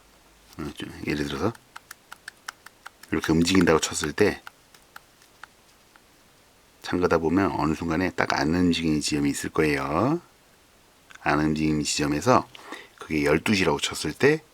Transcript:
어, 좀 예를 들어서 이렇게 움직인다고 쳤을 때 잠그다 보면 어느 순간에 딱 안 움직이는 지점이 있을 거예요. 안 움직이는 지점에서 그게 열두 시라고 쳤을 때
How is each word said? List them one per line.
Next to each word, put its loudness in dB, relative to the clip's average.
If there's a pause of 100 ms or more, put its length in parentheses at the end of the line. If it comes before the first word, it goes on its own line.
(580)
어, -10
좀 -14
예를 -4
들어서 -4 (1600)
이렇게 0
움직인다고 4
쳤을 -4
때 0 (2500)
잠그다 0
보면 2
어느 0
순간에 -2
딱 -2
안 0
움직이는 2
지점이 -2
있을 -6
거예요. 0 (1000)
안 0
움직이는 0
지점에서 2 (480)
그게 -2
열두 2
시라고 2
쳤을 -6
때 2 (120)